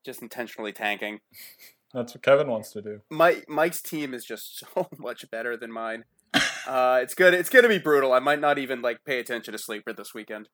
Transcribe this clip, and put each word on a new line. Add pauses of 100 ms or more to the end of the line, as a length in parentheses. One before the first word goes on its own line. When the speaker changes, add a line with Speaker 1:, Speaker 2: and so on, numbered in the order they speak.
Speaker 1:
just
intentionally
tanking. (720)
Speaker 2:
That's
what
Kevin
wants
to
do.
Speaker 1:
Mike,
Mike's
team
is
just
<laughs>
so (100)
much
better
than
mine. (640)
Uh,
it's
good.
It's
gonna
be
brutal.
I
might
not
even,
like,
pay
attention
to
Sleeper
this
weekend.